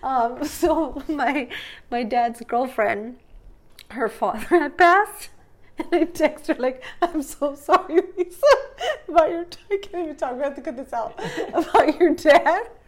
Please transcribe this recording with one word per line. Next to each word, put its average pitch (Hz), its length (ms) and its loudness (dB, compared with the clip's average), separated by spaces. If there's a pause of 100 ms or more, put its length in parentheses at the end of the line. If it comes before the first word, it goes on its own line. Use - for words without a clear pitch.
Um, 247 420 -2
<laughs> - 160 -8
so 311 480 0
my, 277 400 -2 (420)
my 240 120 -2
dad's 233 380 0
girlfriend, 233 760 -2 (720)
her 226 180 -4
father - 380 -4
had 302 320 2
passed. 370 560 4
<laughs> - 40 -20 (400)
And 349 140 -8
I 339 120 2
text 320 420 -2
her, 311 80 0
like, 254 280 -4 (200)
I'm 349 200 -2
so 285 320 -6
sorry, 339 460 2 (160)
Lisa, 359 300 -4 (640)
about 320 180 4
your, 339 160 -4 (260)
I 403 60 -2
can't 381 280 -6
even 302 120 -10
talk, 262 180 -6
we 247 80 -6
have 277 120 -4
to 277 80 -14
cut 302 120 -8
this 262 200 -12
out, - 260 -8 (180)
<laughs> - 140 -8
about - 480 2
your 320 140 6
dad. 339 560 4 (180)